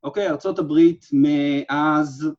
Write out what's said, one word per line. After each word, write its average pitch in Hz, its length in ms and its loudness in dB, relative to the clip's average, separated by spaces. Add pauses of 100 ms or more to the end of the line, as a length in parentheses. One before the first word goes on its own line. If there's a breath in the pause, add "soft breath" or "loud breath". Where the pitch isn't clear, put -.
אוקיי, 196 280 -4
ארצות 170 280 -4
הברית 165 540 2
מאז 143 1160 0 (100)